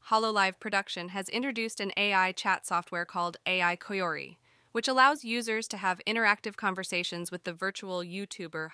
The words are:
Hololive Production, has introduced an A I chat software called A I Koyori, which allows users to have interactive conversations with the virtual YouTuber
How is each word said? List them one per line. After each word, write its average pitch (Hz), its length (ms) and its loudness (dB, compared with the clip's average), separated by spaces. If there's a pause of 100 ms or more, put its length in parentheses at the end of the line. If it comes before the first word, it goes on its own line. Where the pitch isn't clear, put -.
Hololive 214 500 2
Production, 196 520 -4
has 190 180 -6
introduced 226 520 -2
an 196 180 -2
A 202 160 2
I 185 180 4
chat - 340 0
software 175 380 -2
called 175 400 -2
A 185 160 2
I 175 160 4
Koyori, 170 600 -4 (340)
which 233 160 0
allows 269 340 6
users 226 460 -2
to 214 80 -8
have 185 300 -2
interactive 214 500 2
conversations 180 760 -2
with 180 140 -8
the 180 80 -4
virtual 190 460 -4
YouTuber 175 760 -8